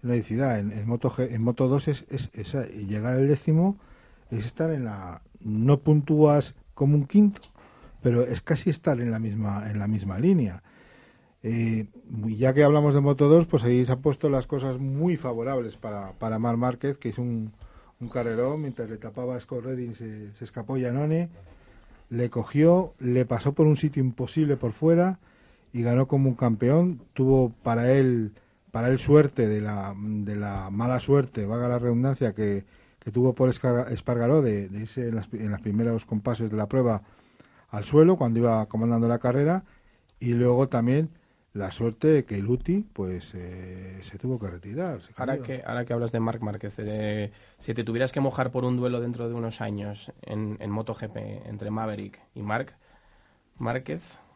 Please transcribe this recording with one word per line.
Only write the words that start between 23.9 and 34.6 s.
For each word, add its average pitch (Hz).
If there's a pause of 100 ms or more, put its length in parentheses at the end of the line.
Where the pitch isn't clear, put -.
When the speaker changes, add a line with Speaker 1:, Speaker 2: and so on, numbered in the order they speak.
Speaker 1:
imposible 131
por 120
fuera 170 (540)
y 120
ganó 120
como 135
un 120
campeón. 131 (120)
Tuvo 131 (120)
para 117
él, 123 (400)
para 120
él 127
suerte 139
de 107
la, 101
de 104
la 98
mala 120
suerte, 131
valga 120
la 123
redundancia, 123
que, 101 (360)
que -
tuvo 123
por 127
Escar-, 123
Espargaró 123
de, 104